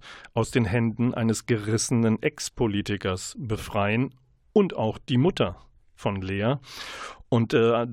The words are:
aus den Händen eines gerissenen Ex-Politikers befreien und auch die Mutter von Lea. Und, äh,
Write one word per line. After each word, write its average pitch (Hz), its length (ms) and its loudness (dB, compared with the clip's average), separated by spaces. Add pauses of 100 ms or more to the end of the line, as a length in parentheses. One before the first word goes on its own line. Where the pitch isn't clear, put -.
(340)
aus 113 160 0
den 120 160 2
Händen 117 480 0
eines 113 320 0
gerissenen 110 760 0
Ex-Politikers 101 1160 -2
befreien 110 760 -2 (380)
und 196 220 4
auch 110 220 -2
die - 200 -2
Mutter 127 440 2 (340)
von 98 260 -4
Lea. 98 340 0 (720)
Und, 117 260 2
äh, 117 380 4